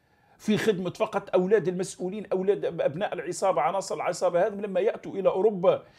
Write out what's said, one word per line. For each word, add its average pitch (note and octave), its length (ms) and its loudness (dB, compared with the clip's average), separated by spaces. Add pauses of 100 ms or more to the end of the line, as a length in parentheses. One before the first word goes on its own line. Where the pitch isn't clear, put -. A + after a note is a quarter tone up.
(380)
في G#3+ 200 0
خدمة F#3 320 0
فقط G#3+ 440 -4
أولاد F#3 340 4
المسؤولين، F#3 580 -6
أولاد F#3+ 400 0
أبناء E3+ 480 -2
العصابة، E3+ 480 0
عناصر F3+ 340 -2
العصابة F3 520 0
هذم G3+ 140 -6
لما G3 180 -2
يأتوا G#3 320 -2
إلى F#3 180 2
أوروبا F#3 540 2 (140)